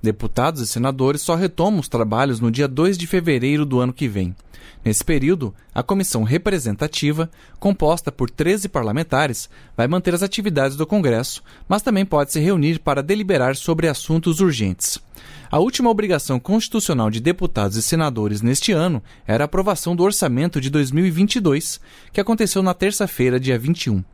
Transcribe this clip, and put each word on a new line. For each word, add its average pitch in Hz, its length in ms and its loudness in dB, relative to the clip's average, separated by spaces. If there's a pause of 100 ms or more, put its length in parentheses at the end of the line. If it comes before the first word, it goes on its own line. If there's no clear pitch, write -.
Deputados 117 580 0
e 113 60 -4
senadores 131 560 0
só 170 140 0
retomam 185 420 0
os 135 80 -4
trabalhos 113 540 0
no 117 100 2
dia 139 160 0
dois 165 320 0
de 170 80 -6
fevereiro 151 580 0
do 135 140 0
ano 127 140 0
que 131 160 -4
vem. 95 260 -4 (500)
Nesse 110 200 0
período, 147 500 0 (180)
a - 80 -2
comissão 185 440 0
representativa, 151 1040 -2 (300)
composta 170 500 0
por 127 180 -4
treze 190 400 -2
parlamentares, 131 800 -2 (280)
vai 117 100 2
manter 180 260 0
as 175 100 0
atividades 156 540 0
do 156 80 -2
Congresso, 143 600 0 (240)
mas 202 120 2
também 196 240 2
pode 147 280 0
se 156 80 -2
reunir 160 400 2
para 139 240 0
deliberar 175 500 2
sobre 160 320 0
assuntos 160 540 0
urgentes. 117 580 0 (520)
A 151 100 2
última 240 280 2
obrigação 185 520 0
constitucional 170 680 0
de 110 120 -2
deputados 120 560 0
e 113 60 -2
senadores 113 600 -2
neste 131 300 0
ano 165 280 0 (240)
era 120 200 2
a - 20 -2
aprovação 185 480 -2
do 170 80 0
orçamento 165 580 0
de 131 80 -4
dois 139 220 0
mil 165 160 2
e 180 40 2
vinte 190 260 2
e 247 40 0
dois, 156 400 0 (320)
que - 80 0
aconteceu 202 420 0
na 185 120 2
terça-feira, 127 640 0
dia 131 180 0
vinte 135 280 -2
e 123 60 -2
um. 95 120 0 (120)